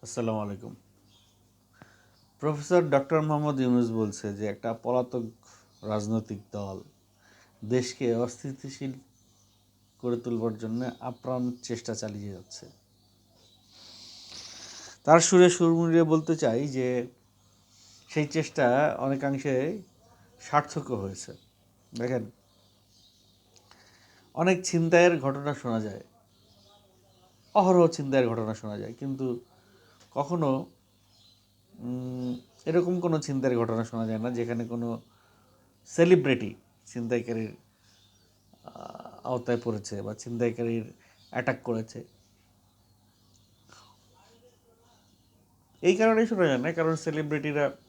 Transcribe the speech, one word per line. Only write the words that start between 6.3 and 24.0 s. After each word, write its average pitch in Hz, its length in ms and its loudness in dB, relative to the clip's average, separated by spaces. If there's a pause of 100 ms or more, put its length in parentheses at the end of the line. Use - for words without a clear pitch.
দল 98 300 -10 (800)
দেশকে 123 500 0
অস্থিতিশীল 131 800 -6 (1040)
করে 120 180 -2
তুলবার 117 420 -4
জন্য 117 320 -6 (100)
আপ্রাণ 127 520 -6 (100)
চেষ্টা 117 320 -8
চালিয়ে 104 380 -10
যাচ্ছে। - 340 -18 (2500)
তার 165 160 10
সুরে 180 300 8
সুর 170 360 2
মিলিয়ে 165 180 4
বলতে 160 320 2
চাই 139 320 0
যে 127 380 -2 (1000)
সেই 147 180 -2
চেষ্টা 147 720 2
অনেকাংশে 139 840 -2 (580)
সার্থকও 147 560 -2
হয়েছে। 95 360 -8 (640)
দেখেন, 120 360 -4 (2000)